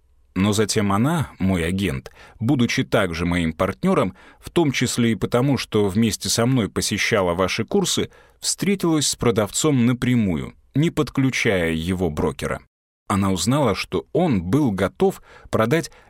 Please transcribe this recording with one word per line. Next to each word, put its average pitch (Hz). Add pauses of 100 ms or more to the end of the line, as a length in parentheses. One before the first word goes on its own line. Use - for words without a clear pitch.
(340)
Но 101
затем 101
она, 135
мой 90
агент, 87 (280)
будучи 120
также 87
моим 87
партнером, 113 (240)
в -
том 160
числе 117
и -
потому, 123
что 104
вместе 104
со 117
мной 123
посещала 95
ваши 92
курсы, - (280)
встретилась 170
с -
продавцом 117
напрямую, 113 (220)
не 165
подключая 117
его 85
брокера. 76 (460)
Она 98
узнала, 113
что -
он 139
был 110
готов 98 (260)
продать 110 (200)